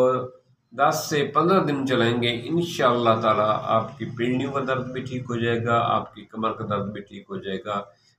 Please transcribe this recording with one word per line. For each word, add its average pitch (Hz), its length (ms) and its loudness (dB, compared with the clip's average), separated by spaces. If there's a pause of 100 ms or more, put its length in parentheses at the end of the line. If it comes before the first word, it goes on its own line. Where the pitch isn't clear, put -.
(760)
दस 143 340 2
से 147 140 2
पन्द्रह 170 360 4
दिन 139 260 0
चलाएंगे, 120 440 2
इंशाअल्लाह 120 920 2
ताला 107 220 2
आपकी 107 600 0
पिंडलियों 127 460 -2
का 139 80 -2
दर्द 123 320 -4
भी 127 100 -8
ठीक 123 260 -8
हो 120 100 -4
जाएगा, 117 420 0
आपकी 110 420 -2
कमर 110 280 -4
का 107 160 -6
दर्द 101 280 -4
भी 101 80 -10
ठीक 98 280 -18
हो 98 80 -8
जाएगा। 98 560 -6 (240)